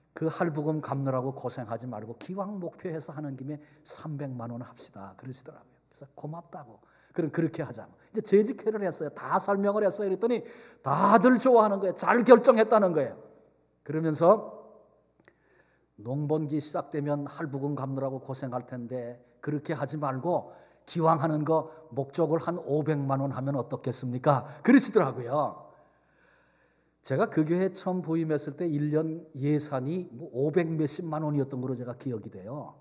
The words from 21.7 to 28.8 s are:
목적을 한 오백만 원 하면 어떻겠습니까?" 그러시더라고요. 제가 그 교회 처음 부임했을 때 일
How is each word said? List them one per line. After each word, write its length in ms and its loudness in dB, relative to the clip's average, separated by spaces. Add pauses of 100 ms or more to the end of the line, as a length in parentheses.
목적을 480 0
한 180 -4
오백만 640 0
원 100 -2
하면 240 -2
어떻겠습니까?" 880 0 (180)
그러시더라고요. 1080 4 (1300)
제가 280 0
그 160 2
교회 260 0
처음 300 -4
부임했을 560 -2
때 100 -4
일 240 0